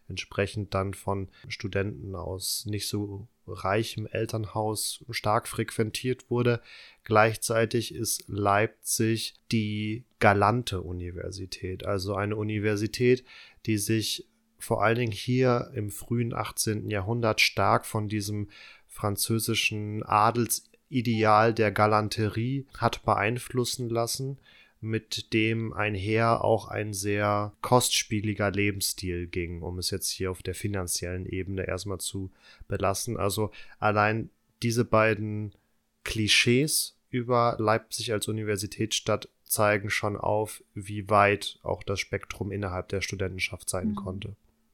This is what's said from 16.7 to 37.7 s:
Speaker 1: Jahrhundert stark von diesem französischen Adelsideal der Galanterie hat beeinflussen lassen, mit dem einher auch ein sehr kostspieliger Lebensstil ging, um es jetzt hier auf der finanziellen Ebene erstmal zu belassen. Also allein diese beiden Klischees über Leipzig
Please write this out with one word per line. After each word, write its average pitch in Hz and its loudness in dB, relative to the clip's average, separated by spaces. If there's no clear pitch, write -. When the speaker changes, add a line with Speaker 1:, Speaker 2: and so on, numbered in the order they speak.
Speaker 1:
Jahrhundert 110 0
stark 104 2
von 107 -4
diesem 104 -4
französischen 107 -2
Adelsideal 110 4
der 107 2
Galanterie 107 2
hat - 0
beeinflussen 117 0
lassen, 117 -2
mit - -6
dem 113 0
einher 107 2
auch 110 2
ein 107 -6
sehr 104 0
kostspieliger 107 2
Lebensstil 92 -2
ging, 87 -6
um 87 -6
es - -4
jetzt 95 -4
hier 92 -4
auf - -8
der 92 -4
finanziellen 92 -4
Ebene 92 -4
erstmal 92 -4
zu 95 -8
belassen. 98 -2
Also 101 0
allein 107 2
diese 117 2
beiden 107 2
Klischees 120 2
über 120 2
Leipzig 110 0